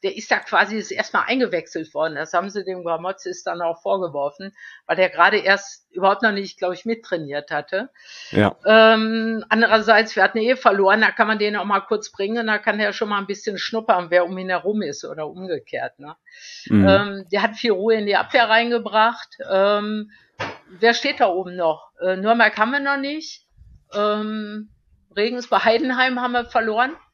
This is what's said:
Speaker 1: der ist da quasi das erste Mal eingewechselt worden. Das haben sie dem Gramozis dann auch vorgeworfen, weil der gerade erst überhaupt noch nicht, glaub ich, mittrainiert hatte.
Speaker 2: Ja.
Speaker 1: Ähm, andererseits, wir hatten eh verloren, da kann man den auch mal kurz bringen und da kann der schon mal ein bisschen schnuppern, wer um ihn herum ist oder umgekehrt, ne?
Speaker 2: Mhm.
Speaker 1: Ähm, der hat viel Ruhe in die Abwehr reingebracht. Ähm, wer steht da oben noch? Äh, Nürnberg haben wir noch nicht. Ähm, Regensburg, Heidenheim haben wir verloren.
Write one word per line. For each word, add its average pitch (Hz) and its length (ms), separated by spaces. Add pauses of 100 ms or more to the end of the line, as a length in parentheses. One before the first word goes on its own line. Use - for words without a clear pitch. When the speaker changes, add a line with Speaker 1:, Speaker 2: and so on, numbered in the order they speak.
Speaker 1:
der 196 120
ist 220 140
da 240 80
quasi 202 400
das 196 140
erste - 240
Mal 180 100
eingewechselt 185 680
worden. 156 220
Das 156 180
haben 185 180
sie 202 140
dem 180 200
Gramozis 175 580
dann 175 180
auch 170 220
vorgeworfen, 180 680 (340)
weil 165 80
der 185 140
gerade 190 300
erst 190 520
überhaupt 196 320
noch 220 100
nicht, 196 260
glaub 180 140
ich, 175 120
mittrainiert 160 680
hatte. 185 400 (400)
Speaker 2:
Ja. - 240 (100)
Speaker 1:
Ähm, 220 840
andererseits, 220 640
wir 202 80
hatten 196 160
eh 233 160
verloren, 196 460
da 214 100
kann 208 180
man 214 100
den 208 180
auch 185 80
mal 196 160
kurz 214 300
bringen 208 280
und 226 80
da 214 120
kann 208 200
der 208 140
schon 208 160
mal 208 100
ein 196 100
bisschen 196 300
schnuppern, 220 520
wer 175 140
um 185 140
ihn 185 120
herum 202 320
ist 143 220
oder 156 240
umgekehrt, 147 720
ne? 143 160 (520)
Speaker 2:
Mhm. 101 200
Speaker 1:
Ähm, 196 460
der 202 80
hat 214 160
viel 233 160
Ruhe 208 220
in 214 100
die 202 120
Abwehr 233 340
reingebracht. 226 880 (120)
Ähm, 208 600 (680)
wer 233 140
steht 277 280
da 233 80
oben 180 280
noch? 160 340 (120)
Äh, 185 140
Nürnberg 214 420
haben 220 140
wir 285 80
noch 277 180
nicht. 285 480 (480)
Ähm, 214 720 (480)
Regensburg, 233 480
Heidenheim 254 560
haben 247 120
wir 240 120
verloren. 233 460 (240)